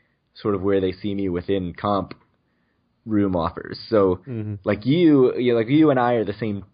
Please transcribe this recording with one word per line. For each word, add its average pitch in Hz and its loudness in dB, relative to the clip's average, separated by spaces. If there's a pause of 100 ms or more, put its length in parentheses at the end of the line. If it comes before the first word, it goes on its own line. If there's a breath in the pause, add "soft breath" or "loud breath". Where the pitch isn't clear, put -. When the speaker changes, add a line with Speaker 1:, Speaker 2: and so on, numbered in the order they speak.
(340)
Speaker 1:
sort 104 -4
of 90 -6
where 98 0
they 92 0
see 98 -8
me 98 -4
within 90 -4
comp 101 -4 (920)
room 101 0
offers. 82 -6 (100)
So, 98 4 (100)
Speaker 2:
Mm-hmm. 107 -8 (100)
Speaker 1:
like, 104 -2
you, 143 4
you, 120 0
like, 113 0
you 151 4
and 127 2
I 123 2
are 113 0
the 98 -6
same 101 -6